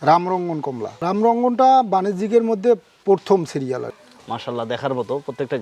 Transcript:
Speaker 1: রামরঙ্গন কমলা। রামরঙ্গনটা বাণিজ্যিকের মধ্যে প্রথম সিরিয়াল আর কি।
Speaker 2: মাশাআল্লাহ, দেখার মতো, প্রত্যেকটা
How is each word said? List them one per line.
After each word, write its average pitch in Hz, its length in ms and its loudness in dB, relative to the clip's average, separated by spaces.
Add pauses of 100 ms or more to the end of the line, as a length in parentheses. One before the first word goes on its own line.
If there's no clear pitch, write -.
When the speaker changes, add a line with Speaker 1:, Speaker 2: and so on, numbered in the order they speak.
Speaker 1:
রামরঙ্গন 175 580 2
কমলা। 123 260 -8 (140)
রামরঙ্গনটা 233 600 2 (260)
বাণিজ্যিকের 202 560 0
মধ্যে 226 220 2 (360)
প্রথম 196 320 4 (120)
সিরিয়াল 127 360 -4
আর 117 100 -10
কি। - 60 -20 (280)
Speaker 2:
মাশাআল্লাহ, 117 420 -6
দেখার 131 260 -2
মতো, 117 140 -4 (120)
প্রত্যেকটা 135 360 -6